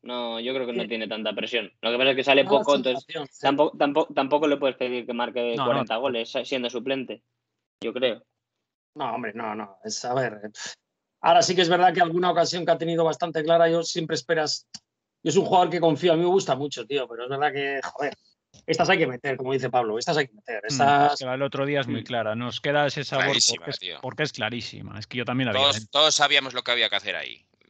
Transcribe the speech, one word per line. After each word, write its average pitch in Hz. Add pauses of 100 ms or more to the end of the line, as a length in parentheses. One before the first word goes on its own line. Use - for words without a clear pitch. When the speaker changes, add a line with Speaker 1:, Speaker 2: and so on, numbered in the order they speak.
Speaker 1:
No, 120
yo 120
creo 131
que 120
no 117
Speaker 2:
Sí. 110
Speaker 1:
tiene 110
tanta 110
presión. 107 (100)
Lo 113
que 120
pasa 131
es 127
que 135
sale 139
Speaker 2:
Da 131
la 143
Speaker 1:
poco, 135
entonces 127
Speaker 2:
sensación, -
sí. -
Speaker 1:
tampoco, 147
tampoco, 147
tampoco 147
le 143
puedes 139
pedir 123
que 120
marque 120
Speaker 3:
No, 127
no. -
Speaker 1:
cuarenta 123
goles, 120
eh, 123
siendo 127
suplente, 123 (640)
yo 113
creo. 123 (720)
Speaker 2:
No, 131
hombre, 117
no, 110
no. 98
Es, 107
a 123
ver, 120
eh, 107 (720)
ahora 170
sí 170
que -
es 165
verdad 175
que 180
alguna 175
ocasión 170
que 170
ha 165
tenido 165
bastante 160
clara, 165
yo 165
siempre 165
esperas. 151 (540)
Y 160
es 143
un 175
jugador 175
que 170
confío, 165
a -
mí 165
me 180
gusta 185
mucho, 135
tío, 135
pero 117
es 127
verdad 139
que, 139
joder, 147 (520)
estas -
hay 190
que 156
meter, 131
como 131
dice 131
Pablo, 117
estas 175
hay 147
que -
meter. 110
Speaker 3:
Mm, 107
Speaker 2:
Estas 143
Speaker 3:
es 143
que 135
la 127
del 131
otro 139
día 143
es 123
muy 113
Speaker 1:
Mm. -
Speaker 3:
clara, 110
nos 120
queda 147
ese 139
sabor 135
Speaker 4:
Clarísima, 120
Speaker 3:
porque 139
es, -
Speaker 4:
tío. 87
Speaker 3:
porque 127
es 147
clarísima, 104
es 107
que 123
yo 120
también 123
la 113
vi 127
Speaker 4:
Todos, 139
Speaker 3:
dentro. 110
Speaker 4:
todos 147
sabíamos 143
lo 123
que -
había 117
que 104
hacer 98
ahí, 64 (240)